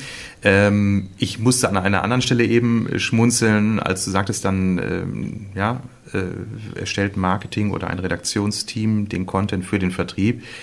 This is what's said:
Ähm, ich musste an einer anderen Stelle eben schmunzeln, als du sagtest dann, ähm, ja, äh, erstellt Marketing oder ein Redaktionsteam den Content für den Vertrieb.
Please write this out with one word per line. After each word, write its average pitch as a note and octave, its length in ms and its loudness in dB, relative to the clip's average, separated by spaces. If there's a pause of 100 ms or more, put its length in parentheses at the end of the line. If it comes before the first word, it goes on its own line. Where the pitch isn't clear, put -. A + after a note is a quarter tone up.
(440)
Ähm, G2+ 640 4 (100)
ich - 200 -4
musste B2 300 2
an G2+ 80 -2
einer F#2+ 280 2
anderen B2 180 2
Stelle A#2+ 220 2
eben A#2 440 2 (100)
schmunzeln, A2 840 4
als F#2 240 -2
du G2 60 -4
sagtest G2 340 -2
dann, F#2 340 2
ähm, F#2 680 -4 (100)
ja, A2+ 240 -2 (320)
äh, G#2 680 -6
erstellt G2 380 -2
Marketing G2 560 -2
oder F2+ 160 -4
ein F#2 100 -4
Redaktionsteam G#2 1120 -2
den F#2 180 -4
Content F#2+ 380 -2
für G2+ 140 -2
den F#2 120 0
Vertrieb. F#2+ 540 -2 (180)